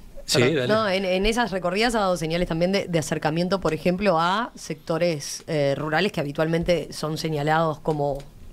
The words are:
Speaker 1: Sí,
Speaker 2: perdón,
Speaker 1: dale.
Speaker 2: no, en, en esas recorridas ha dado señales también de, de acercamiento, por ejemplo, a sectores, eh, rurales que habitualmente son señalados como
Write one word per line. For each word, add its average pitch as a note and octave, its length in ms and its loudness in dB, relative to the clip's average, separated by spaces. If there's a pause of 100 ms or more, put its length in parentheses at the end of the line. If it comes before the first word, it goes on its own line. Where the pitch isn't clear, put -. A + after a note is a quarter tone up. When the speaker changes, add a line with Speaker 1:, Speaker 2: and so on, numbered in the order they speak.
(260)
Speaker 1:
Sí, - 140 0
Speaker 2:
perdón, C3 160 4
Speaker 1:
dale. C3 180 2
Speaker 2:
no, A3 160 2
en, F#3+ 160 0
en F#3 200 2
esas A3 260 2
recorridas G3 440 0
ha A3+ 40 2
dado F#3+ 160 2
señales E3 320 0
también F3 240 0
de, G3 160 0
de E3+ 120 0
acercamiento, E3 600 0
por D#3+ 140 0
ejemplo, F3+ 460 2
a F#3+ 360 0
sectores, D#3+ 920 -4
eh, C#3+ 280 2
rurales D#3 360 0
que - 80 -4
habitualmente D#3+ 760 0
son D#3 240 -4
señalados D#3 640 0
como C#3+ 440 -2 (300)